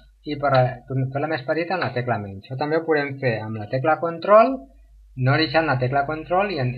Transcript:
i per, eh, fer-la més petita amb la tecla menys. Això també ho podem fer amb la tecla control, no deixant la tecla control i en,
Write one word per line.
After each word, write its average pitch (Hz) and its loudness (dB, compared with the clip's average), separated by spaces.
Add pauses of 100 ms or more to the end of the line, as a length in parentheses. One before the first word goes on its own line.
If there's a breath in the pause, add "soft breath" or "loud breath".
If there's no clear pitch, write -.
(260)
i 147 -6
per, 139 2
eh, 127 0 (140)
fer-la 147 -2
més - -8
petita 165 -2
amb 160 -2
la 110 -4
tecla 120 -2
menys. 98 -14
Això 131 -10
també 151 0
ho 160 -4
podem 143 0
fer 113 0
amb 110 -8
la 104 -12
tecla 151 0
control, 202 4 (640)
no 131 2
deixant 156 2
la 131 2
tecla 139 0
control 175 -2
i 135 -2
en, 123 -2